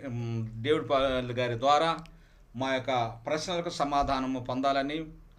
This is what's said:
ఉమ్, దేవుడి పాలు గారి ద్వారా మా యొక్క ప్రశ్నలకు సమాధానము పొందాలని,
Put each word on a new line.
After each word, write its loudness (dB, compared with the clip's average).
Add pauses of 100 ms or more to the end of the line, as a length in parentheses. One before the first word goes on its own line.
ఉమ్, -4
దేవుడి 0
పాలు 2
గారి 0
ద్వారా 4 (580)
మా -2
యొక్క 0
ప్రశ్నలకు -2
సమాధానము 0
పొందాలని, 0 (340)